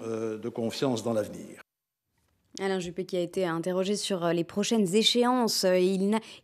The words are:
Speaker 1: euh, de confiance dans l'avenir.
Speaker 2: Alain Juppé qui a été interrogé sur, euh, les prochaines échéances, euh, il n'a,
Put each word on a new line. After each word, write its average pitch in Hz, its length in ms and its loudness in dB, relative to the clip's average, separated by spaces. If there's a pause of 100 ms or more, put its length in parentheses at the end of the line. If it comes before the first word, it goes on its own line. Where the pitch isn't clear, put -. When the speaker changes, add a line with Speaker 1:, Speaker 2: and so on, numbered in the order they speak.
Speaker 1:
euh, 113 340 -6
de 110 120 -8
confiance 117 540 -2
dans 117 100 -2
l'avenir. - 480 -6 (960)
Speaker 2:
Alain 190 200 0
Juppé 175 260 -8
qui 185 120 -4
a - 20 2
été 175 260 -2
interrogé 180 500 0
sur, 190 300 -2
euh, 170 80 2
les 170 100 2
prochaines 202 520 0
échéances, 240 680 4
euh, 185 140 4
il 190 320 2
n'a, 220 100 2 (240)